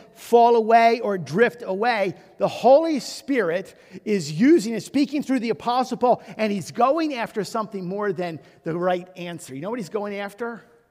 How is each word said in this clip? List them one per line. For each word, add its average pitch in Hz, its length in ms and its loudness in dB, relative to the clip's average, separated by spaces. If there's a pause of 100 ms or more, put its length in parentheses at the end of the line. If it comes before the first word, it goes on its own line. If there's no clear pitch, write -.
(140)
fall 233 440 4
away 226 420 4
or 208 180 -4
drift 185 480 0
away. 196 480 -2 (240)
The - 120 0
Holy 285 500 4
Spirit 190 720 -4 (300)
is 190 260 -2
using, 226 440 4
is 214 100 -6
speaking 285 400 -2
through 262 160 -2
the 220 120 -4
Apostle 247 440 -2
Paul, 240 260 2 (140)
and 214 160 -2
he's 190 200 -6
going 285 420 0
after 214 320 -6
something 196 420 -8
more 202 240 -4
than 165 300 -6 (240)
the 165 120 -6
right 180 380 -2
answer. 170 400 -14
You 139 60 -10
know 185 80 -8
what 247 100 -6
he's 175 80 -10
going 208 280 -6
after? 202 500 -10 (260)